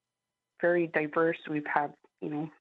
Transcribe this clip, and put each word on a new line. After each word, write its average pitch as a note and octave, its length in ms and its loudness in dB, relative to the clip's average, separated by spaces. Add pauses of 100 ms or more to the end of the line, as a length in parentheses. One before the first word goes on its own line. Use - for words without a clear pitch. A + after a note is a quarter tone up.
(600)
very F3 280 4
diverse. E3 500 0 (120)
We've D3 220 -2
had, D3 220 0 (280)
you E3+ 80 -6
know, D3+ 200 -4 (120)